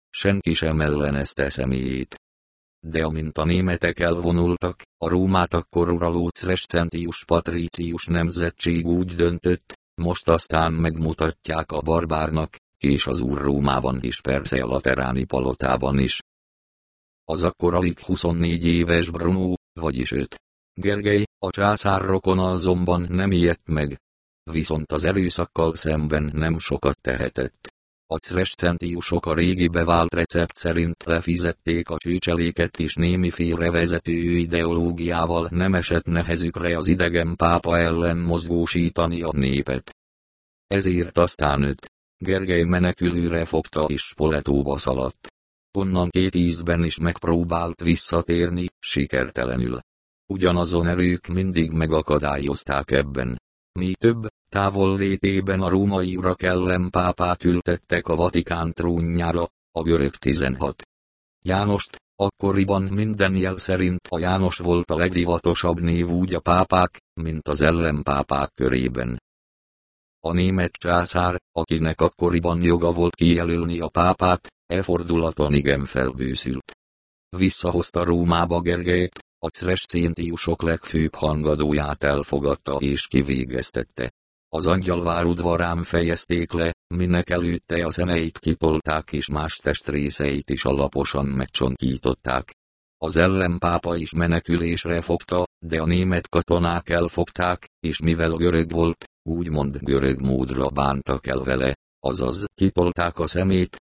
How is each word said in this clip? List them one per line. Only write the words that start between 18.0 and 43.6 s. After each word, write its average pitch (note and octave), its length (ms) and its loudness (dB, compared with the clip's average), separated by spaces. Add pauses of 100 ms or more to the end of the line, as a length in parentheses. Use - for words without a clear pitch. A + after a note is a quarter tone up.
éves E2+ 440 2
Bruno, F2+ 440 0 (260)
vagyis C2 300 -4
öt. C2 300 -6 (340)
Gergely, G2+ 500 0 (140)
a F#2+ 120 -4
császár G2+ 520 0
rokona F#2+ 480 2
azonban F2 600 2
nem F#2+ 220 0
ijedt E2+ 360 2
meg. D2+ 280 -2 (540)
Viszont D#2 420 -2
az D2+ 120 -2
erőszakkal E2+ 720 0
szemben D2+ 600 0
nem D#2+ 240 0
sokat C#2 420 -2
tehetett. B1+ 760 -6 (320)
A D#2+ 120 -4
crescentiusok F2 1080 -2
a D#2+ 80 0
régi F2+ 340 2
bevált E2+ 460 2
recept E2+ 420 -2
szerint E2+ 480 -2
lefizették E2+ 840 -2
a E2 60 -4
csőcseléket E2+ 800 -2
és D#2 160 -2
némi F2 360 2
félrevezető E2+ 840 0
ideológiával E2+ 1400 0
nem F#2 240 0
esett E2+ 300 0
nehezükre E2+ 720 -2
az E2 120 0
idegen E2+ 480 2
pápa E2+ 420 2
ellen E2+ 380 2
mozgósítani E2+ 1080 0
a D#2+ 100 -2
népet. C2+ 640 -2 (680)
Ezért F2+ 520 0
aztán D2 440 2
őt C#2 240 -2 (320)
Gergely F#2 440 0
menekülőre F2 800 0
fogta D#2 400 -2